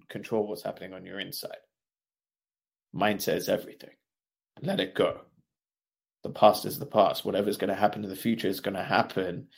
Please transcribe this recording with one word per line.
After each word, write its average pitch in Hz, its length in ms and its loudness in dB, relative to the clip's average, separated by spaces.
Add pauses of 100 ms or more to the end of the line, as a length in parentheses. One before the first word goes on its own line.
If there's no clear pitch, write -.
control 107 380 -4
what's 107 160 -8
happening 95 300 -10
on 92 120 -14
your 92 140 -10
inside. - 380 -10 (1400)
Mindset 98 400 2
is 90 140 -2
everything. - 420 -4 (720)
Let 156 180 -2
it - 160 -4
go. 87 260 0 (1000)
The - 60 -8
past - 360 6
is - 120 -4
the - 80 -8
past. 98 380 4
Whatever's 101 320 0
gonna 98 200 -2
happen 104 280 0
in 98 60 -6
the 92 60 -8
future 110 340 0
is 95 100 -2
gonna 92 240 -4
happen. 95 640 0 (100)